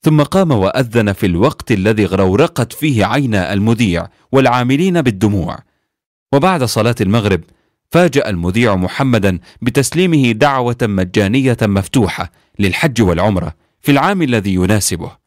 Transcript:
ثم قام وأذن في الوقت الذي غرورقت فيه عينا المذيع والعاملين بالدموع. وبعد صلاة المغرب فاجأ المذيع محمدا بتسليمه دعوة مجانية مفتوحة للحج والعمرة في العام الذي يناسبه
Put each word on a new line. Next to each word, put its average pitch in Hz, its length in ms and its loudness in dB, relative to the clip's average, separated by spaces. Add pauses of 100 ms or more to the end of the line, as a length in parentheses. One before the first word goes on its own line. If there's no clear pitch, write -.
ثم 156 200 2
قام 180 300 0
وأذن 107 600 0
في 107 120 -4
الوقت 98 460 -2
الذي 104 340 0
غرورقت 98 680 0
فيه 127 320 0
عينا 107 480 -2
المذيع 101 540 0 (240)
والعاملين 135 680 2
بالدموع. 104 580 -2 (760)
وبعد 151 300 2
صلاة 117 380 0
المغرب 101 400 0 (500)
فاجأ 151 380 2
المذيع 98 460 0
محمدا 98 640 0 (220)
بتسليمه 139 680 0
دعوة 123 500 0
مجانية 107 800 0
مفتوحة 98 680 -2 (280)
للحج 110 420 -2
والعمرة 90 540 0 (260)
في 147 100 0
العام 170 300 2
الذي 110 320 0
يناسبه 92 720 -2